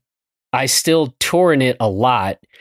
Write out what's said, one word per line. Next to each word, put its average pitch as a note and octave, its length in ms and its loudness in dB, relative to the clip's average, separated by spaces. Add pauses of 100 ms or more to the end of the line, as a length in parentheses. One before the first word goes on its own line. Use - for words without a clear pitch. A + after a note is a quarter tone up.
(520)
I C3 140 -2
still D#3 540 0
tour F3 340 2
in C#3 80 2
it B2+ 180 0
a A2 80 0
lot. G2+ 500 -2 (240)